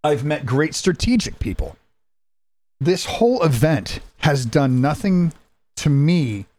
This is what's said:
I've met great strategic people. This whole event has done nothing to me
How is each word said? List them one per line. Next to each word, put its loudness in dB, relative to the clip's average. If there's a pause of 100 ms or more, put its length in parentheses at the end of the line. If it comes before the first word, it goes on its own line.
I've 0
met -4
great 0
strategic 0
people. -6 (1040)
This 0
whole 0
event 0 (180)
has 0
done 2
nothing 0 (440)
to 0
me 2 (120)